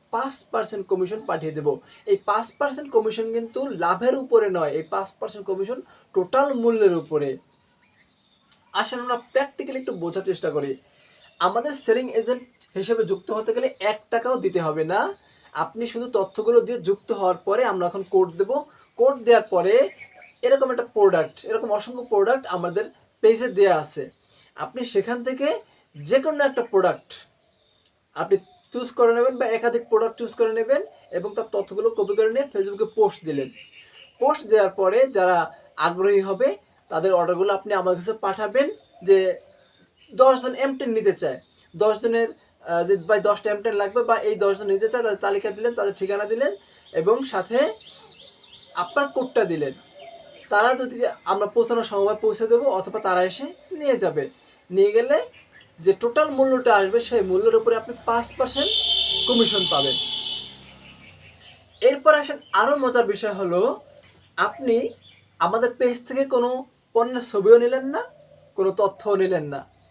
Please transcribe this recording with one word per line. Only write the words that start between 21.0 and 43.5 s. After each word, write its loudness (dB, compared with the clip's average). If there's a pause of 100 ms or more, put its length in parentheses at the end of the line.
এরকম -4
অসংখ্য -6
প্রোডাক্ট 2
আমাদের -4 (360)
পেজে 4
দেয়া 4
আছে। -6 (460)
আপনি -10
সেখান -4
থেকে -2 (380)
যে 0
কোনো 0
একটা 0
প্রোডাক্ট -2 (880)
আপনি 0 (360)
চুজ -8
করে 4
নেবেন 2
বা -2
একাধিক 0
প্রোডাক্ট 0
চুজ -8
করে 0
নেবেন 0 (280)
এবং -6
তার -4
তথ্যগুলো -2
কপি -2
করে 4
নিয়ে 0
Facebook-এ -4 (100)
পোস্ট 0
দিলেন। -4 (720)
পোস্ট 0
দেওয়ার 4
পরে 2
যারা 0 (220)
আগ্রহী 2
হবে 0 (320)
তাদের 0
অর্ডারগুলো 2
আপনি -4
আমার 0
কাছে -4
পাঠাবেন। -2 (320)
যে 4 (720)
দশজন 4
এম -2
টেন -4
নিতে 2
চায়, -6 (360)
দশজনের, 0 (320)
আহ, -2
যে 2
ভাই 2
দশটা 0